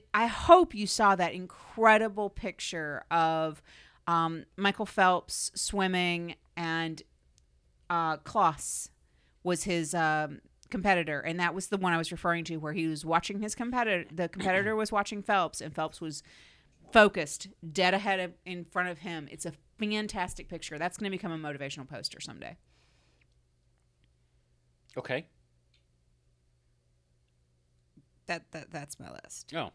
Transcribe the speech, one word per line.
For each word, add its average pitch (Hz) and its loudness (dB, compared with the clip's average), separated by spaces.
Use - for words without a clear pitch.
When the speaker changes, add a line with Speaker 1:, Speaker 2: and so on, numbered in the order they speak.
Speaker 1:
I 226 4
hope - 8
you 208 -2
saw 196 6
that 175 0
incredible 214 4
picture 160 -8
of, 160 2
um, 165 2
Michael 202 0
Phelps - 2
swimming 180 0
and, 165 -4
uh, 165 0
Klaus - 0
was 180 0
his, 170 -2
um, 156 0
competitor, 170 0
and 165 -4
that 170 0
was 185 -8
the 208 0
one 185 2
I 165 4
was 165 -4
referring 170 -2
to 165 -6
where 151 -6
he 165 -2
was 156 -4
watching 170 0
his 214 -6
competitor, 233 -2
the 170 -2
competitor 196 0
was 214 -2
watching 202 -2
Phelps, 185 0
and 151 -10
Phelps 156 -6
was 156 -8
focused, 202 4
dead 180 2
ahead 196 0
of, 180 -6
in 175 -10
front 180 -2
of 175 -8
him. 165 -10
It's - -12
a 165 -8
fantastic 208 -4
picture. 160 -10
That's 175 -4
gonna 208 -6
become 185 -6
a 165 -6
motivational 139 -10
poster 127 -12
someday. - -14
Speaker 2:
Okay. 135 -6
Speaker 1:
That, 170 -8
that, 156 -14
that's 147 -12
my - -18
list. - -18
Speaker 2:
Oh, 165 -4
all 123 -8